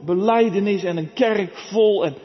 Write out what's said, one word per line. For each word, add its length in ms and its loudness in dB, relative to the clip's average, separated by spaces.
Belijdenis 760 2
en 140 -4
een 160 -6
kerk 440 -2
vol 480 2
en 200 -4